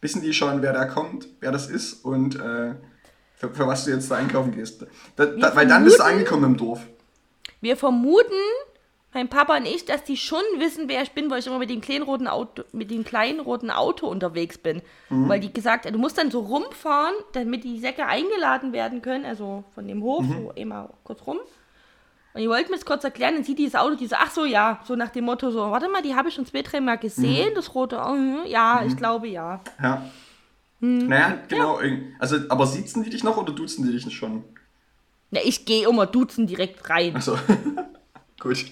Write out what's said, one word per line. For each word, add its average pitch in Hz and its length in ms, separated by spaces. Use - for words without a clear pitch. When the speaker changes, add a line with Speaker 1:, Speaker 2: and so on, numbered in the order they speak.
Speaker 1:
Wissen 160 200
die 156 120
schon, 139 280
wer 135 120
da 131 120
kommt, - 420
wer 131 120
das 139 180
ist - 360
und, 131 300
äh, 117 400
für, 123 180
für 135 140
was 131 180
du 143 60
jetzt 131 200
da 127 60
einkaufen 131 340
gehst? 110 340
Da, 143 100
da, 143 100
Speaker 2:
Wir - 200
Speaker 1:
weil 147 120
dann - 160
bist - 160
du - 40
Speaker 2:
vermuten 190 160
Speaker 1:
angekommen 156 260
im 127 120
Dorf. 113 240
Speaker 2:
Wir 240 160
vermuten, 285 540
mein 247 140
Papa 294 300
und 254 80
ich, 339 200
dass 294 180
die 277 140
schon 320 260
wissen, 311 280
wer 262 140
ich 277 100
bin, 302 200
weil 254 80
ich 254 80
immer 254 100
mit 254 120
dem 233 120
kleinen 285 220
roten 269 240
Auto, - 360
mit 220 180
dem 226 120
kleinen 240 360
roten 240 320
Auto - 360
unterwegs 170 520
bin. 165 220
Speaker 1:
Mhm. 131 180
Speaker 2:
Weil - 120
die 202 120
gesagt, 233 340
du 214 120
musst 277 200
dann 311 140
so 240 100
rumfahren, 302 720
damit 240 300
die 240 160
Säcke 233 260
eingeladen 269 680
werden 233 300
können, 262 240
also 202 380
von 202 140
dem 202 160
Hof, 269 220
Speaker 1:
Mhm. 131 80
Speaker 2:
so - 120
einmal 208 340
kurz - 220
rum. 302 140
Und 220 80
die 220 60
wollten 240 220
mir 370 80
das - 80
kurz 285 180
erklären, 269 320
dann 294 80
sieht 277 140
dieses 285 180
Auto, 302 200
die 247 100
so, 226 140
ach 302 120
so, 311 140
ja, 214 400
so 254 100
nach 233 140
dem 240 160
Motto, 240 240
so, 226 100
warte 262 180
mal, 392 140
die 285 120
habe 277 140
ich - 60
schon 262 100
zwei, 269 160
drei 285 180
Mal 247 180
gesehen, 262 540
Speaker 1:
Mhm. 440 40
Speaker 2:
das - 180
rote 254 280
Auto, 247 120
hm, 269 320
ja, 233 400
ich 254 80
Speaker 1:
Mhm. 254 40
Speaker 2:
glaube, 233 300
ja. 180 320
Speaker 1:
Ja. 131 240
Speaker 2:
Hm. 247 280
Speaker 1:
Naja, 160 320
genau, - 300
Speaker 2:
Ja. 127 60
Speaker 1:
irgend-, - 340
also, 135 180
aber 131 180
siezen 208 360
die 220 60
dich 269 140
noch 220 140
oder 180 140
duzen 147 320
die 123 80
dich 120 240
schon? 110 280
Speaker 2:
Na, - 120
ich - 220
geh 220 180
immer 220 220
duzen 233 420
direkt 185 420
rein. 170 280
Speaker 1:
Ach 135 40
so. 147 160
<laughs> - 520
Gut. 127 320